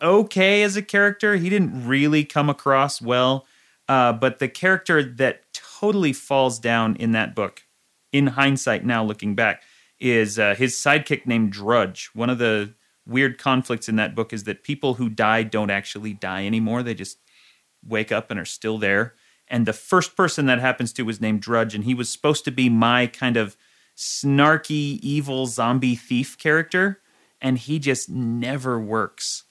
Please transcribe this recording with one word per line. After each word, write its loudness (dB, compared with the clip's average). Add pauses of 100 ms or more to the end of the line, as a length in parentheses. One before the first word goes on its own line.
okay 4
as 0
a -4
character. 2
He 0
didn't 0
really 2
come 0
across 0
well. 2 (420)
Uh, 4
but 0
the -2
character 0
that -2 (100)
totally -2
falls 0
down 0
in -2
that 0
book, -6 (500)
in 2
hindsight 0
now 0
looking -4
back, 0 (360)
is, 2
uh, 2
his -2
sidekick 0
named 2
Drudge. -2
One -4
of -4
the -2 (340)
weird 0
conflicts -2
in 0
that -2
book -4
is -8
that -8
people -4
who -4
die 2
don't -2
actually -6
die -6
anymore. 0
They -6
just -14 (640)
wake -4
up -4
and -6
are -8
still -6
there. 0 (340)
And 0
the -2
first 0
person 0
that 2
happens -2
to -6
was -4
named 0
Drudge, 0
and -4
he 0
was -2
supposed 0
to -4
be 2
my 4
kind -2
of -2 (400)
snarky, 0
evil -2
zombie 0
thief -4
character, 0 (400)
and 0
he -4
just -2
never -4
works. -4